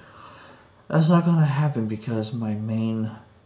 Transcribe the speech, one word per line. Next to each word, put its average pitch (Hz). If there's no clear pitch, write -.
that's 156
not 170
gonna 165
happen 139
because 110
my 113
main 110